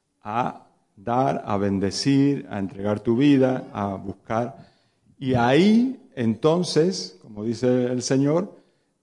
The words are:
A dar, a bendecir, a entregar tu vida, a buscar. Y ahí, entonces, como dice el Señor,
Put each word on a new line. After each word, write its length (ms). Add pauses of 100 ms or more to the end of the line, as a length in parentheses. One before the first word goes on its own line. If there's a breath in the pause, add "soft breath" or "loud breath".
(220)
A 460 (260)
dar, 520
a 100
bendecir, 960
a 80
entregar 420
tu 160
vida, 560
a 220
buscar. 760 (480 soft breath)
Y 160
ahí, 800
entonces, 1080
como 220
dice 420
el 160
Señor, 580 (420 soft breath)